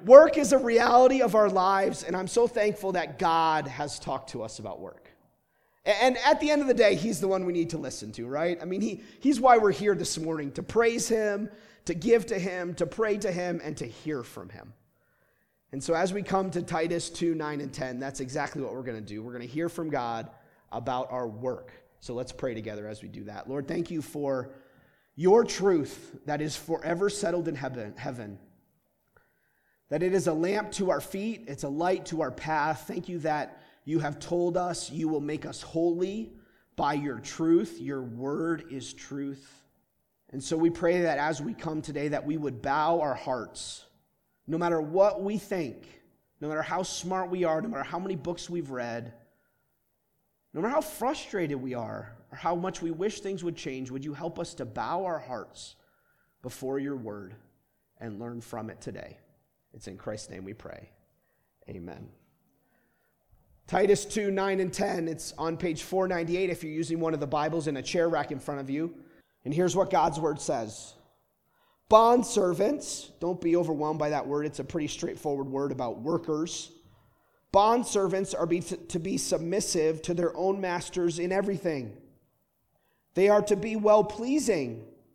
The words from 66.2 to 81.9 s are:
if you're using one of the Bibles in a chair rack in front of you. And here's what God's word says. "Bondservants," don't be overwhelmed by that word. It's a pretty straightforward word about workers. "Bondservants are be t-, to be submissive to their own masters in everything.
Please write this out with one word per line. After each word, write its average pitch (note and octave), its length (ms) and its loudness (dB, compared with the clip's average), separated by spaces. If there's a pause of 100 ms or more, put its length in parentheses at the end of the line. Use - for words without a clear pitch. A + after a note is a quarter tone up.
if E3+ 160 -6
you're D#3 80 -8
using D#3+ 280 -4
one D#3+ 120 0
of D#3 80 -4
the D3 60 -4
Bibles D#3 400 -2
in D3 100 -4
a B2+ 60 -8
chair E3+ 260 0
rack D3 220 0
in C#3 80 -6
front C#3 220 -8
of C3+ 100 -8
you. D#3+ 240 -4 (500)
And C#3 80 -4
here's E3+ 240 2
what F#3 140 2
God's E3 280 4
word D#3 220 0
says. A#2 540 -6 (960)
"Bondservants," A3 1200 4 (100)
don't F3 200 -4
be E3+ 160 2
overwhelmed D#3 420 -2
by D3+ 120 0
that C#3+ 160 -2
word. D3 200 -2
It's C#3+ 140 -8
a C3+ 40 -6
pretty D3 240 -6
straightforward C#3 600 -4
word C3+ 240 -2
about B2 280 -6
workers. D#3+ 720 -4 (800)
"Bondservants G3 840 4
are E3+ 80 0
be E3+ 140 0
t-, - 160 -8
to - 220 -8
be E3+ 200 -2
submissive E3 840 0
to F3 120 -2
their E3+ 220 0
own G3 240 0
masters F3 580 -2
in F3 140 0
everything. F3 680 -2 (1160)